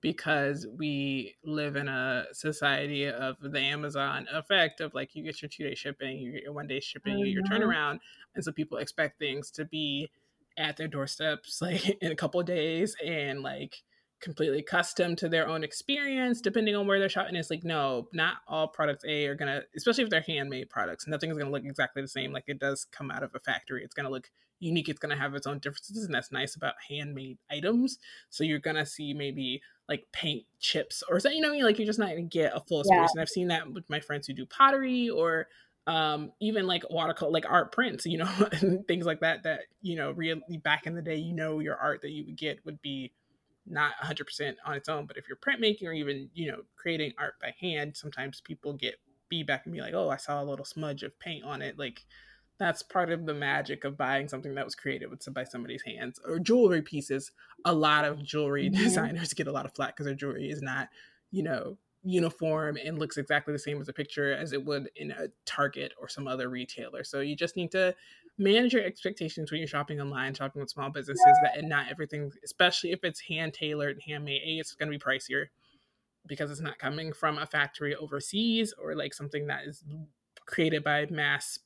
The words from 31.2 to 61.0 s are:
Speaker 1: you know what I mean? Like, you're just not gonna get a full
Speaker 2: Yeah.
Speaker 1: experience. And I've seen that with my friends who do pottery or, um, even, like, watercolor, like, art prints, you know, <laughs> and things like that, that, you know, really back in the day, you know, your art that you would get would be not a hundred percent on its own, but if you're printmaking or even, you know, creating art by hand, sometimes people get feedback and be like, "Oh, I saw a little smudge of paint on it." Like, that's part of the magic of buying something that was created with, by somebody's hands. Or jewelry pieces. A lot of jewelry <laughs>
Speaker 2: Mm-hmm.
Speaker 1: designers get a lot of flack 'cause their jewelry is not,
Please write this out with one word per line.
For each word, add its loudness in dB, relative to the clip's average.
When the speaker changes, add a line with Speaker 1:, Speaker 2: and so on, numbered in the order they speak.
Speaker 1:
you 4
know 6
what 2
I 0
mean? 4
Like, 8
you're 2
just 0
not 2
gonna -4
get 4
a -2
full 0
Speaker 2:
Yeah. -
Speaker 1:
experience. 10
And 2
I've 0
seen 2
that 0
with -10
my 0
friends -4
who -6
do -8
pottery 6
or, 2
um, 2
even, 2
like, 2
watercolor, 2
like, 4
art 2
prints, 0
you 0
know, 2
<laughs> 4
and 4
things 2
like 0
that, 2
that, 0
you -2
know, -2
really -2
back 2
in -4
the -4
day, -2
you -4
know, 0
your -2
art 0
that -8
you -8
would -12
get -6
would -10
be -8
not 0
a -4
hundred -6
percent -6
on -4
its -8
own, -4
but -14
if -14
you're -10
printmaking 2
or -4
even, -4
you -4
know, -8
creating -2
art -4
by -6
hand, -4
sometimes -8
people -8
get -4
feedback -2
and -8
be -6
like, -6
"Oh, 2
I 0
saw -4
a -2
little -6
smudge -6
of -12
paint -8
on -8
it." -8
Like, -8
that's 2
part 0
of 0
the 0
magic 0
of -4
buying 0
something -6
that -2
was -8
created -4
with, -14
by -4
somebody's -8
hands. -8
Or -2
jewelry 8
pieces. -4
A 6
lot 6
of 0
jewelry 0
<laughs> 2
Speaker 2:
Mm-hmm. 4
Speaker 1:
designers -2
get -2
a -4
lot -2
of -12
flack -4
'cause -6
their -2
jewelry -4
is -6
not, -4